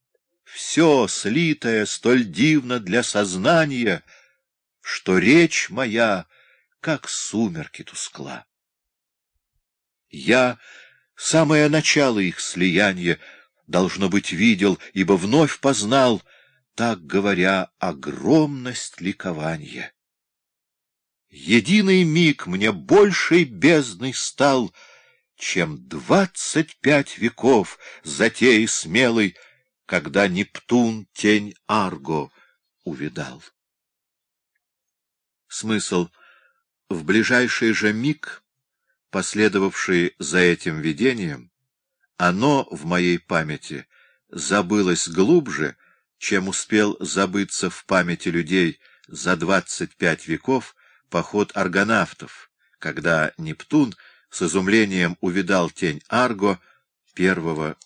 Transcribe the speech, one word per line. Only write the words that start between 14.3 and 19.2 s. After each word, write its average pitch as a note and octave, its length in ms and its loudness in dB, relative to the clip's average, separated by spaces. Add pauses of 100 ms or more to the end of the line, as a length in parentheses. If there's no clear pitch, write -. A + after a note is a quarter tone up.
видел, G2 460 2 (140)
ибо F#2+ 220 2
вновь A#2 460 2
познал, B2 600 2 (520)
так G#2+ 320 -4
говоря, F#2+ 720 0
огромность A#2+ 1200 -2
ликования. D#2 960 -8 (1400)